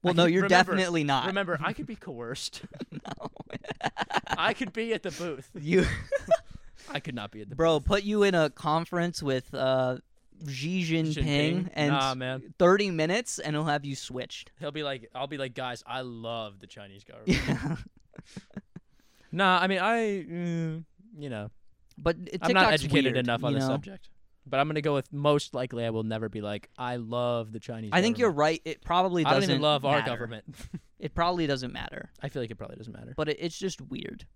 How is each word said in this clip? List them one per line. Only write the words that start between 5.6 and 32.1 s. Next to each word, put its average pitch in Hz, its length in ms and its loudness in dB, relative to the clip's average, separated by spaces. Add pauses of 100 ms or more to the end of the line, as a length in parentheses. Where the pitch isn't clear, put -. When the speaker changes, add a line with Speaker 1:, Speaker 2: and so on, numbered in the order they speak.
Speaker 1:
<laughs> - 520 -14
Speaker 2:
I 285 80 -4
could 143 160 -8
not 104 160 -8
be 107 120 -14
at 98 60 -14
the 123 60 -12
Speaker 1:
Bro, 160 260 4
Speaker 2:
booth. - 60 -4
Speaker 1:
put 202 160 4
you 208 220 4
in 196 100 6
a 156 160 4
conference 170 720 0
with, 135 320 -2
uh, 131 440 2 (500)
Xi 151 360 -2
Jinping 160 300 0
Speaker 2:
Jinping? 151 600 2
Speaker 1:
and 147 180 2
Speaker 2:
Nah, 135 220 2
man. 127 440 -6
Speaker 1:
thirty 190 320 6
minutes, 170 480 0
and 151 160 -4
he'll 151 120 0
have 147 180 0
you 139 100 -6
switched. - 640 -12
Speaker 2:
He'll 147 140 -8
be 151 100 -6
like, 131 320 -8
I'll 131 120 -6
be 143 100 -8
like, 135 180 -4
"Guys, 123 320 -8
I 123 140 -6
love 113 600 -8
the - 60 -20
Chinese 98 380 -20
government." 117 340 0
Speaker 1:
<laughs> - 80 -2
Yeah. 143 300 -2 (1600)
Speaker 2:
Nah, 185 280 4
I 180 60 2
mean, 190 140 2
I, 220 180 2 (280)
mm, 165 580 -4 (340)
you 147 100 -10
know. 107 220 -6 (480)
Speaker 1:
But 165 180 0 (160)
it, 185 80 -6
Speaker 2:
I'm 170 140 2
not 190 80 8
Speaker 1:
TikTok's 214 100 8
Speaker 2:
educated 147 320 4 (100)
Speaker 1:
weird, - 20 2 (100)
Speaker 2:
enough 117 180 0
on 120 80 2
Speaker 1:
you - 60 2
Speaker 2:
the 135 80 2
Speaker 1:
know? 131 80 2
Speaker 2:
subject. 190 340 -10 (380)
But 135 140 0
I'm 147 60 4
gonna 151 140 0
go 147 140 2
with 135 180 -2
most 147 400 4
likely 123 320 -4
I 113 60 0
will 110 140 -2
never 110 260 -2
be 107 100 -8
like, 104 380 -6
"I 123 180 -4
love 120 560 -2
the 113 80 -8
Chinese 113 320 -8
Speaker 1:
I 170 80 6
think 220 180 2
you're 233 120 4
Speaker 2:
government." 147 80 -2
Speaker 1:
right. 156 260 2
It - 180 -8
probably 175 440 2
Speaker 2:
I 147 60 4
don't 135 80 6
Speaker 1:
doesn't - 100 2
Speaker 2:
even 135 120 2
love 147 220 2
our 147 140 4
Speaker 1:
matter. 131 120 -2
Speaker 2:
government. 113 400 -8
<laughs> - 300 -14 (180)
Speaker 1:
It - 160 -8
probably 170 320 2
doesn't 127 260 -2
matter. - 380 -12 (120)